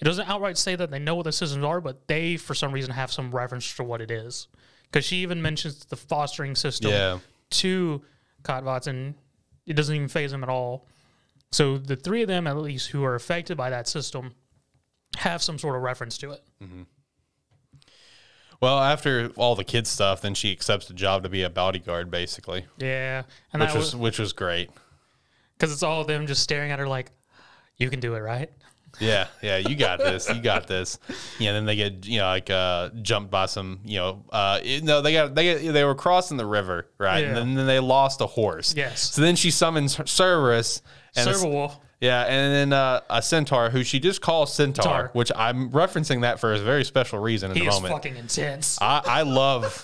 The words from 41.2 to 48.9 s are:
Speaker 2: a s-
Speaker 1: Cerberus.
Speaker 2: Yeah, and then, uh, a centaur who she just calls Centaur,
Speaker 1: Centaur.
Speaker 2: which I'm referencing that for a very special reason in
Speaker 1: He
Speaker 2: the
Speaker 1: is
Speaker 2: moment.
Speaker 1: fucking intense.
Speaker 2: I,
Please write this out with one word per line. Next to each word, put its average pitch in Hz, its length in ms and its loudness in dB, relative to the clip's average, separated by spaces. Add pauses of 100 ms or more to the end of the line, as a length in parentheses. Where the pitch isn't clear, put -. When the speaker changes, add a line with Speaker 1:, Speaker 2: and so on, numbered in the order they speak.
Speaker 2:
a - 40 2
s- 196 100 2
Speaker 1:
Cerberus. 143 300 0 (260)
Speaker 2:
Yeah, 123 260 4
and 139 300 2
then, 143 240 4
uh, 131 300 4
a 117 140 2
centaur 135 480 4
who 127 120 2
she 131 180 0
just 185 200 0
calls 160 320 2
Centaur, 139 300 2
Speaker 1:
Centaur. 92 320 2
Speaker 2:
which 120 200 2
I'm 123 360 0
referencing 147 500 2
that 120 180 2
for 113 140 2
a 107 60 2
very 131 260 2
special 123 340 0
reason 104 340 -2
in 92 40 0
Speaker 1:
He 127 60 2
Speaker 2:
the - 80 2
Speaker 1:
is 101 60 4
Speaker 2:
moment. 92 180 0
Speaker 1:
fucking 135 220 -8
intense. 139 680 -4
Speaker 2:
I, 135 200 4